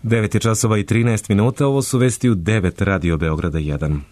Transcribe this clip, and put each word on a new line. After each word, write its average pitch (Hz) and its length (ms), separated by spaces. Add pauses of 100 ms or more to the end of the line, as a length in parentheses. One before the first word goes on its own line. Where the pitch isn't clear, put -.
Devet 110 320
je 107 60
časova 110 380
i 98 80
trinaest 113 420
minuta, 117 380
ovo 139 160
su 127 160
vesti 123 320
u 113 40
devet 92 460
Radio 92 360
Beograda 80 420
jedan. 73 420 (120)